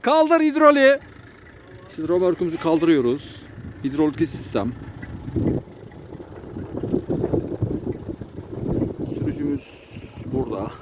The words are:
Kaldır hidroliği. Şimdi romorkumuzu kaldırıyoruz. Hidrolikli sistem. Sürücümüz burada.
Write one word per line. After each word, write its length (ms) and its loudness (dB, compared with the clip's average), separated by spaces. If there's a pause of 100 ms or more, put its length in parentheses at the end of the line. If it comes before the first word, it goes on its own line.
Kaldır 400 6
hidroliği. 560 8 (960)
Şimdi 120 -6
romorkumuzu 520 2
kaldırıyoruz. 760 2 (480)
Hidrolikli 440 2
sistem. 440 -4 (4000)
Sürücümüz 760 -6 (360)
burada. 460 -4 (100)